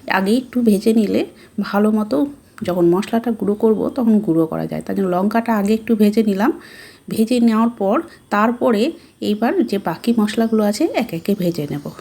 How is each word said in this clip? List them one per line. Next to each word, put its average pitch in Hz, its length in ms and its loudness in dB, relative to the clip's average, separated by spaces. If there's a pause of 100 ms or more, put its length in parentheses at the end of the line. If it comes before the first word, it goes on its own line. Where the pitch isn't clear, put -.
(120)
আগে 190 260 2
একটু 254 240 -4
ভেজে 220 320 2
নিলে 214 280 2 (380)
ভালো 208 320 0
মতো 214 260 -2 (460)
যখন 180 260 0
মশলাটা 220 420 0
গুঁড়ো 208 240 -2
করব 214 240 2 (100)
তখন 226 300 2
গুঁড়ো 165 280 2
করা 160 180 -4
যায়। 156 160 -6
তার 190 140 -6
জন্য 190 140 0
লঙ্কাটা 214 480 0
আগে 202 160 0
একটু 220 220 -2
ভেজে 208 280 4
নিলাম। 208 280 0 (580)
ভেজে 220 300 0
নেওয়ার 233 380 2
পর 202 180 0 (340)
তারপরে 233 520 2 (400)
এইবার 208 300 0 (160)
যে 196 180 -4
বাকি 175 320 -4
মশলাগুলো 220 460 0
আছে 208 200 0 (120)
একে 233 200 -2
একে 170 240 -2
ভেজে 170 300 -2
নেব। 147 160 -8 (160)